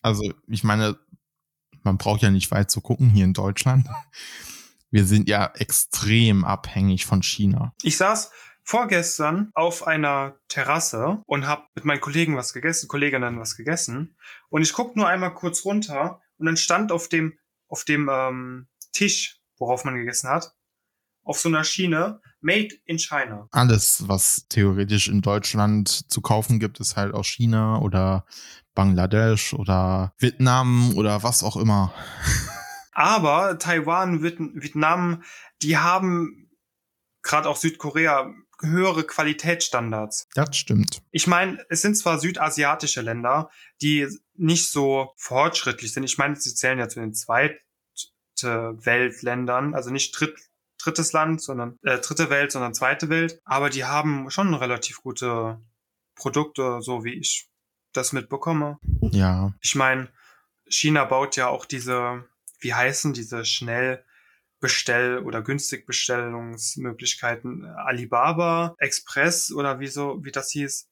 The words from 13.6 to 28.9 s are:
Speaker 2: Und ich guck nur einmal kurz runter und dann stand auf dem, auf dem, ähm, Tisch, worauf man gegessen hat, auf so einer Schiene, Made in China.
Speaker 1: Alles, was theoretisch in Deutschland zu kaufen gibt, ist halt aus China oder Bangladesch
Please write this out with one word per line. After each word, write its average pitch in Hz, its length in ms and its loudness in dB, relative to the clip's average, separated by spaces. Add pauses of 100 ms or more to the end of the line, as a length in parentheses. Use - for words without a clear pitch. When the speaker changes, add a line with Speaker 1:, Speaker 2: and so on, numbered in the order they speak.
Speaker 2:
Und 156 120 2
ich 156 120 2
guck 240 220 -4
nur 208 120 4
einmal 180 260 0
kurz 175 300 -4
runter 190 580 -2 (160)
und 156 80 -4
dann 160 120 2
stand 190 340 0
auf 170 160 -2
dem, 160 320 -2 (280)
auf - 180 -10
dem, 147 260 0
ähm, 127 560 -4 (240)
Tisch, - 480 -2 (180)
worauf 123 280 -2
man 127 100 -4
gegessen 120 340 -4
hat, 165 240 -2 (680)
auf - 160 -4
so 175 100 0
einer 156 140 2
Schiene, 180 580 -2 (200)
Made 214 340 0 (100)
in 165 120 -4
China. 117 540 -6
Speaker 1:
Alles, 117 560 4
was - 400 0
theoretisch 101 640 2
in 101 120 4
Deutschland 104 680 2
zu - 320 -4
kaufen 110 380 2
gibt, 107 200 -4
ist - 160 -4
halt 101 180 -2
aus 104 140 -2
China 110 520 2
oder 95 460 2 (480)
Bangladesch 98 800 4